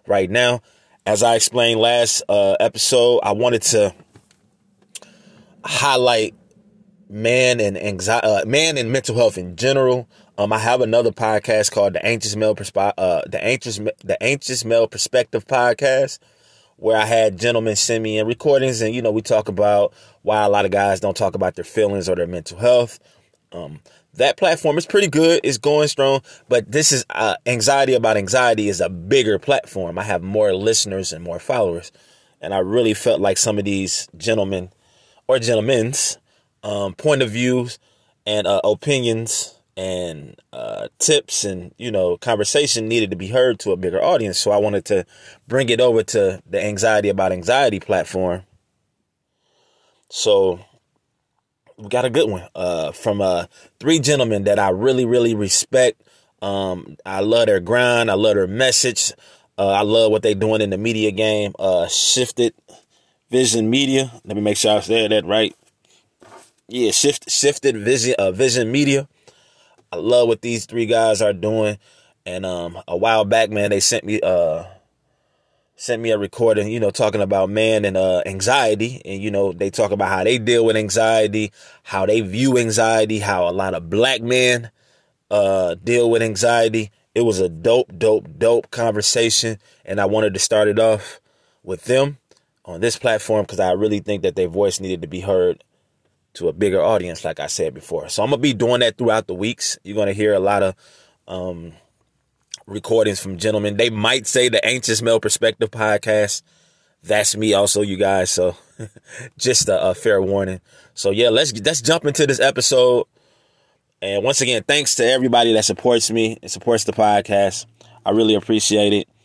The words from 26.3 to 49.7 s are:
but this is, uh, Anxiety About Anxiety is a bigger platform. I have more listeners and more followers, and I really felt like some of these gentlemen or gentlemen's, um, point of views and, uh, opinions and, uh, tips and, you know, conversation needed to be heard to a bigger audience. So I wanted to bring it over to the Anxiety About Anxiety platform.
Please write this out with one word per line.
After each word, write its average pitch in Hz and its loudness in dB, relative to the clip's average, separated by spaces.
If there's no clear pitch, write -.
but 104 0
this 151 2
is, 131 0
uh, 101 -2
Anxiety 131 2
About 113 2
Anxiety 110 2
is 92 -2
a 92 0
bigger 101 0
platform. 92 -4
I 98 -4
have 95 -4
more 101 0
listeners 98 -2
and 82 -14
more 85 -10
followers, 95 -4
and 95 -8
I 95 0
really 107 0
felt 107 0
like 95 0
some 104 0
of 101 -4
these 98 -4
gentlemen 95 -4
or 131 2
gentlemen's, 117 0
um, 101 -4
point 143 0
of 113 0
views 123 -2
and, 107 -2
uh, 98 2
opinions 117 -2
and, 90 -8
uh, 53 -12
tips - -2
and, 92 -10
you 117 -10
know, 90 0
conversation 113 -2
needed 110 0
to 95 -4
be 95 -10
heard 123 2
to 101 -2
a 90 0
bigger 92 -2
audience. 113 0
So 104 0
I 104 2
wanted 104 0
to 92 0
bring 123 0
it 113 2
over 117 4
to 95 0
the 90 -4
Anxiety 104 2
About 95 0
Anxiety 104 0
platform. 92 -2